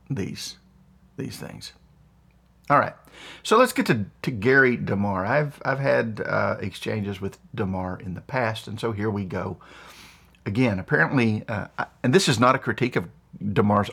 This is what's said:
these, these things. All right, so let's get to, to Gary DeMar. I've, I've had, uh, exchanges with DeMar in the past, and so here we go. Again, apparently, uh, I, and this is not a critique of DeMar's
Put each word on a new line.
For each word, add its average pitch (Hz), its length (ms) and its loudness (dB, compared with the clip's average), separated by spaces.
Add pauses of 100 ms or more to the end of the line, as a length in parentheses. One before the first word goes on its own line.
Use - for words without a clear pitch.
(100)
these, - 460 -6 (600)
these 123 200 -10
things. - 380 -14 (960)
All 143 120 6
right, 104 140 -2 (500)
so 220 120 4
let's 247 160 6
get 254 140 -2
to, 113 200 2 (160)
to - 100 -4
Gary 127 440 4
DeMar. 98 480 0
I've, 139 400 -2
I've 135 140 -2
had, 123 480 0
uh, 104 320 0
exchanges 101 640 -6
with 98 180 -8 (160)
DeMar 92 460 -4
in 90 140 -10
the 85 60 -10
past, 113 460 -4
and 107 140 -10
so 117 100 -2
here 104 180 -2
we 101 160 -2
go. 92 340 -6 (880)
Again, 107 360 0
apparently, 127 680 2
uh, 104 220 -6 (100)
I, - 80 -4 (160)
and 127 100 2
this 185 160 6
is 113 120 2
not 127 160 6
a - 20 0
critique 123 380 -2
of 90 120 -2 (440)
DeMar's 104 400 4